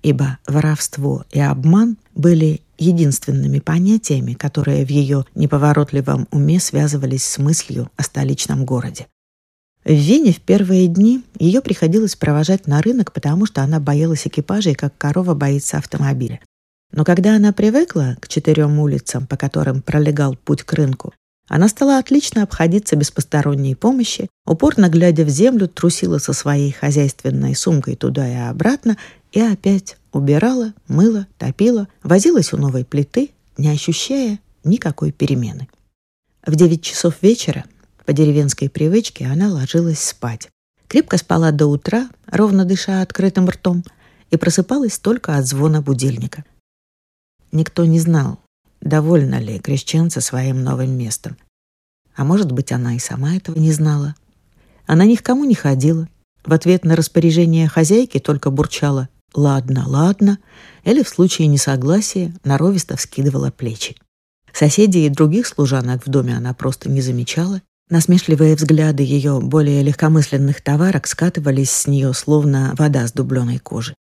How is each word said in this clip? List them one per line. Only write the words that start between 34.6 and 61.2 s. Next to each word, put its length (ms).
никакой 480
перемены. 580
В 80
девять 280
часов 380
вечера 440
по 60
деревенской 580
привычке 560
она 260
ложилась 460
спать. 520
Крепко 320
спала 320
до 160
утра, 420
ровно 380
дыша 380
открытым 460
ртом, 340
и 60
просыпалась 600
только 380
от 100
звона 360
будильника. 600
Никто 340
не 140
знал, 400
довольна 600
ли 180
Крещенца 640
своим 420
новым 340
местом. 400
А 100
может 280
быть, 180
она 240
и 60
сама 340
этого 240
не 140
знала. 420
Она 180
ни 120
к 60
кому 220
не 120
ходила. 520
В 80
ответ 320
на 100
распоряжение 720
хозяйки 540
только 300
бурчала 580
«Ладно, 540
ладно», 500
или 180
в 60
случае 400